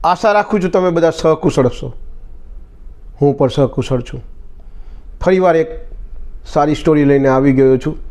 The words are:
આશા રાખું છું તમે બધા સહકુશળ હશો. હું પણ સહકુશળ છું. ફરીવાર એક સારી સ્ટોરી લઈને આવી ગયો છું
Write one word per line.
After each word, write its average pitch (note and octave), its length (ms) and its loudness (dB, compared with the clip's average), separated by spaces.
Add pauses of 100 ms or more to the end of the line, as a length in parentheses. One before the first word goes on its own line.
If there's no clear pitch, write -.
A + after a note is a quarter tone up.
આશા F3+ 280 2
રાખું G#3 300 2
છું F3+ 80 0
તમે F#3 200 2
બધા E3 200 4
સહકુશળ D3+ 560 2
હશો. - 260 -4 (1300)
હું C#3+ 160 2
પણ C#3 100 2
સહકુશળ B2+ 520 0
છું. B2 220 -12 (1000)
ફરીવાર F#3 360 4
એક D#3+ 100 2 (840)
સારી D3 220 2
સ્ટોરી D3+ 300 2
લઈને C#3 240 4
આવી C3+ 240 4
ગયો C3 240 6
છું D3+ 200 -4 (140)